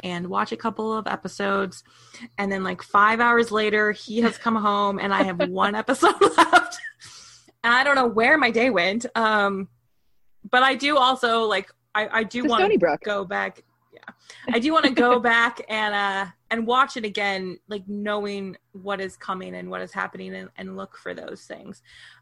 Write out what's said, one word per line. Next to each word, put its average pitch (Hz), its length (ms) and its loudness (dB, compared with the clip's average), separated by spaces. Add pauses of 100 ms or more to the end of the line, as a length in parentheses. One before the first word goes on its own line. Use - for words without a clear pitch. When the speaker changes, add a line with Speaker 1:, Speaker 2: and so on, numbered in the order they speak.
Speaker 1:
and 180 220 -6
watch 202 260 -4
a 226 40 -4
couple 220 360 -4
of 214 140 -4
episodes." 196 760 -4 (540)
And 196 160 -2
then, 190 100 -2
like, 185 200 -6
five 214 380 4
hours 233 300 4
later, 214 420 2
he 220 280 -4
has 226 160 2
come 226 200 -2
home, 202 420 0
and 196 160 -2
I 190 80 2
have 185 160 -2
Speaker 2:
<laughs> 190 100 0
Speaker 1:
one 190 260 0
episode 262 460 2
<laughs> - 160 4
left. - 420 4 (880)
And 233 80 4
I 254 120 4
don't 285 100 2
know 262 140 4
where 233 280 4
my 247 140 2
day 233 200 2
went. 196 440 0
Um, 208 540 0 (840)
but 254 140 4
I 269 100 4
do 285 220 0
also, 247 460 2
like, 196 280 -2 (240)
I, 214 140 -2
I 226 160 0
do 240 180 -6
Speaker 2:
To 294 60 0
Speaker 1:
wanna 240 160 4
Speaker 2:
Stony 415 120 4
Brook. 170 280 2
Speaker 1:
go 202 200 -4
back. 196 380 -6 (300)
Yeah. - 200 -20 (400)
I 233 60 0
do 269 140 0
wanna 302 180 4
Speaker 2:
<laughs> - 0 -
Speaker 1:
go 240 300 4
back 233 480 2
and, 214 260 -2
uh, 196 380 -2 (180)
and 226 160 -2
watch 254 300 2
it 240 80 -6
again, 196 640 -4
like, 202 180 -12
knowing 202 720 -6 (160)
what 196 280 -8
is 190 160 -8
coming 185 380 -10
and 180 160 -12
what 185 100 -8
is 92 120 -10
happening 92 420 -8
and, 92 220 -16
and 95 200 -14
look 95 200 -14
for 90 180 -12
those 87 300 -14
things. - 380 -18 (400)